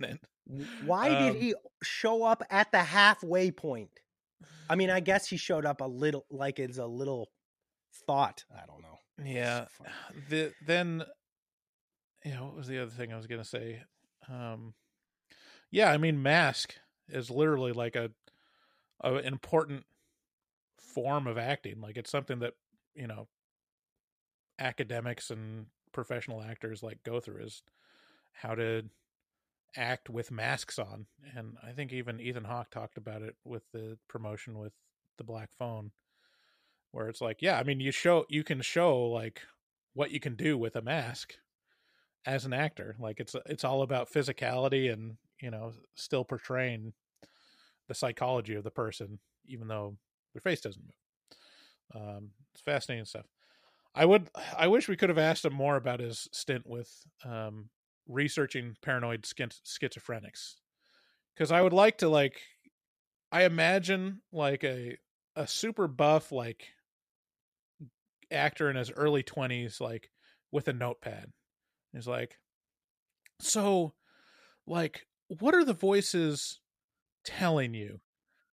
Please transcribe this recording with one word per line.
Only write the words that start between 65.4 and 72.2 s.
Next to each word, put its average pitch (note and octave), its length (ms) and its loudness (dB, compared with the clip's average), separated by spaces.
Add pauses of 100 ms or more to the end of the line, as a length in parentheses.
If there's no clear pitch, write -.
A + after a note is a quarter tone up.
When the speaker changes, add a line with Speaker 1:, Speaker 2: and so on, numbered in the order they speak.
Speaker 1:
super G#3+ 420 0
buff, D3+ 420 4
like, A#2 380 -6 (1600)
actor D3 400 2
in C3+ 60 0
his B2 140 -4
early D3 320 2
twenties, B2 580 -4
like, A#2 300 -8 (420)
with D3 160 -2
a D3 40 2
notepad. A#2+ 600 -6 (600)
He's A#2+ 140 -10
like, B2 320 -4 (1000)